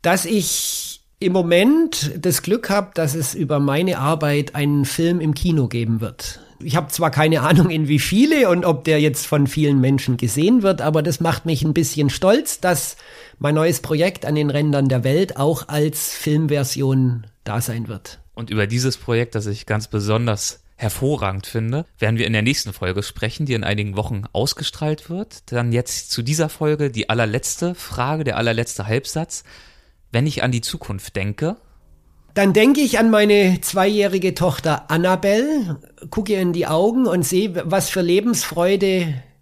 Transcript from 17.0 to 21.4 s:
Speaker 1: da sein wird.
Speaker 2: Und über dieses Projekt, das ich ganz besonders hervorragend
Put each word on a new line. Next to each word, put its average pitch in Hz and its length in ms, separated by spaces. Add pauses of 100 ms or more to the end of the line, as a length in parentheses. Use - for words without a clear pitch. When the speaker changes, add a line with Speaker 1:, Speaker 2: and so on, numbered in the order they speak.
Speaker 1:
da 104 160
sein 117 260
wird. - 320 (140)
Speaker 2:
Und 113 160
über 104 180
dieses 123 300
Projekt, 120 380
das 107 100
ich 104 200
ganz 110 220
besonders 107 760 (120)
hervorragend 110 720